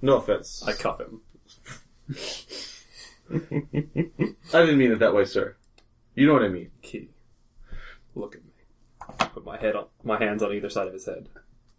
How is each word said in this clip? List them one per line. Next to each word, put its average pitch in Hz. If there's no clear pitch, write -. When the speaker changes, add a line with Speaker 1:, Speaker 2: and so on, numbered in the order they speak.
Speaker 1:
No 131
offense. -
Speaker 2:
I 104
cuff -
him. -
Speaker 1:
<laughs> 143
I -
didn't 156
mean 123
it 107
that 107
way, 101
sir. -
You 135
know 151
what 123
I 101
mean. 87
Speaker 2:
Key, -
look -
at -
me. -
Put -
my -
head 107
on, 101
my 107
hands 104
on 101
either 101
side 98
of 92
his 95
head. 90